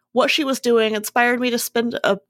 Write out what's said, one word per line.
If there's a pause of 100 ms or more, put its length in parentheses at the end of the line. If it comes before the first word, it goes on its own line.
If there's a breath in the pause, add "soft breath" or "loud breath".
(140)
what
she
was
doing
inspired
me
to
spend
a (120)